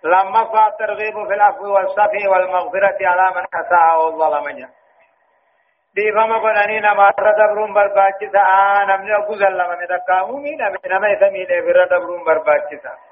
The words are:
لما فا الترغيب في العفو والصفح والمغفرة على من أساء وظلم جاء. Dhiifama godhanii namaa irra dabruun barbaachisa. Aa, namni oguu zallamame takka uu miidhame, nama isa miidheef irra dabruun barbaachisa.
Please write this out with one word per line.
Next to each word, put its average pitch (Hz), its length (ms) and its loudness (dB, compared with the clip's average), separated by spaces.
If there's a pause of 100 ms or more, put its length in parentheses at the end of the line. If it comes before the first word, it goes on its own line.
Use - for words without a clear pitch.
لما 190 400 2
فا 220 240 2
الترغيب 214 600 -6
في 196 60 -2
العفو 202 400 0
والصفح 202 560 0
والمغفرة 185 680 0 (100)
على 180 180 2 (100)
من 175 80 -6 (160)
أساء 165 460 2
وظلم 156 420 -2 (100)
جاء. 127 120 -18 (1300)
Dhiifama 214 420 0
godhanii 214 420 -2
namaa 202 380 4
irra 208 180 2
dabruun 208 380 0
barbaachisa. 196 720 2
Aa, 196 400 2
namni 196 300 -2
oguu 208 200 -2
zallamame 180 520 -2
takka 185 380 -2
uu 247 200 -10
miidhame, 247 340 -6 (100)
nama 190 200 0
isa 196 220 2
miidheef 180 420 -4
irra 180 140 4
dabruun 175 380 -2
barbaachisa. 151 680 -2 (200)